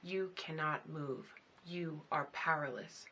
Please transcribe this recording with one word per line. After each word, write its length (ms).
You 340
cannot 520
move. 380
You 380
are 200
powerless. 800